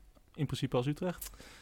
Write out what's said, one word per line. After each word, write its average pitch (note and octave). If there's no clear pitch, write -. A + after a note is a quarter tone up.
in D3+
principe -
als B2
Utrecht. E3+